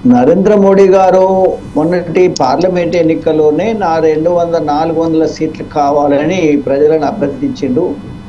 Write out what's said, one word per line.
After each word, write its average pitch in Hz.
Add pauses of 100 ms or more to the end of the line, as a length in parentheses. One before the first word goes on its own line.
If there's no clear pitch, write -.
నరేంద్ర 170
మోడీ 196
గారు 190 (240)
మొన్నటి 175
పార్లమెంట్ 170
ఎన్నికల్లోనే 160
నా 180
రెండు 156
వందల, 170
నాలుగు 156
వందల 160
సీట్లు 156
కావాలని 147
ప్రజలను 151
అభ్యర్థించిండు. 139 (340)